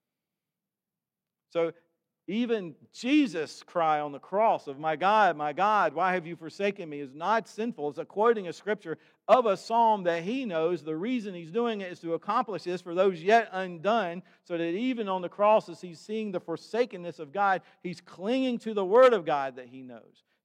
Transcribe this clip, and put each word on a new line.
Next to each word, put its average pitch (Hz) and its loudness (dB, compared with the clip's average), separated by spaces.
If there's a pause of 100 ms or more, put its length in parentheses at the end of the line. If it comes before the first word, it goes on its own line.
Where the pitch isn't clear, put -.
(1500)
So 165 0 (540)
even 208 -2 (200)
Jesus' 226 0
cry 156 0
on 147 -4
the 139 -12
cross 196 0
of, 139 -10
"My 156 -2
God, 185 4
my 147 -4
God, 185 2
why 180 0
have 175 -4
you 170 -10
forsaken 196 -6
me?" 147 -8
is 135 -10
not 196 0
sinful. 202 -6
It's 139 -8
a 156 -6
quoting 214 0
of 156 -8
Scripture 190 -6 (320)
of 233 8
a 196 2
psalm 220 2
that 170 0
he 247 -4
knows. 165 -2
The 156 -6
reason 208 -4
he's 170 -12
doing 220 -2
it 180 -10
is 160 -16
to 165 -4
accomplish 202 -2
this 180 -6
for 170 -10
those 185 2
yet 214 4
undone, 185 -2 (220)
so 175 -6
that 165 -2
even 226 -2
on 190 -2
the 175 -6
cross, 208 4
as 165 -16
he's 175 -14
seeing 214 -6
the 175 -4
forsakenness 175 -6
of 151 -14
God, 190 2 (220)
he's 180 -8
clinging 247 -2
to 220 -6
the 202 0
Word 240 8
of 175 0
God 139 -2
that 127 -14
he 131 -18
knows, 120 -20 (200)